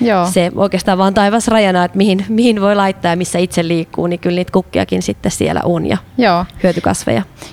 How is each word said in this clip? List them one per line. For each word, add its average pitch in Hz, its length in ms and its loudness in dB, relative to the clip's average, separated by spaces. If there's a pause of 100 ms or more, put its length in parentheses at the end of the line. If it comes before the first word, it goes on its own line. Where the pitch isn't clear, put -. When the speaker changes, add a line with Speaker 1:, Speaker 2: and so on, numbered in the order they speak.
Speaker 1:
Joo. 202 300 2
Speaker 2:
se 180 240 2
oikeastaan 190 420 0
vaan 190 160 2
taivas 208 340 2
rajana, 202 360 2
että 180 140 -4
mihin, 196 320 2
mihin 226 320 2
voi 202 140 2
laittaa 190 360 0
ja 170 60 0
missä 175 220 -4
itse 175 280 0
liikkuu, 165 400 -2
niin 175 120 -4
kyllä 180 160 -2
niitä 180 160 -4
kukkiakin 185 500 0
sitten 180 300 -4
siellä - 320 -2
on 170 220 -2
ja - 120 -2 (200)
Speaker 1:
Joo. 185 280 2 (180)
Speaker 2:
hyötykasveja. 139 580 0 (320)